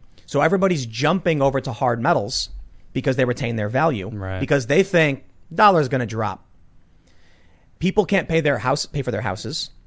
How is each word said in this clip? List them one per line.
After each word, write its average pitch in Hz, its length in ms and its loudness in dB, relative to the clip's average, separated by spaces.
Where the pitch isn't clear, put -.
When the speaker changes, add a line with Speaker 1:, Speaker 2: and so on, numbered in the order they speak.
Speaker 1:
So 143 140 -2
everybody's 175 460 2
jumping 151 540 0
over 135 200 2
to 127 120 -6
hard 120 280 0
metals 123 480 0
because 131 240 0
they 131 100 2
retain 120 300 -2
their 104 120 -2
value, 123 400 0
Speaker 2:
Right. 95 320 -6
Speaker 1:
because 139 260 0
they 180 160 4
think 151 420 0
dollar's 170 340 6
gonna 127 180 -2
drop. 104 380 -6
People 190 280 2
can't 190 220 0
pay 165 120 2
their 143 180 0
house, 127 280 0
pay 143 160 -6
for 123 80 -6
their 104 100 -2
houses. 110 500 -6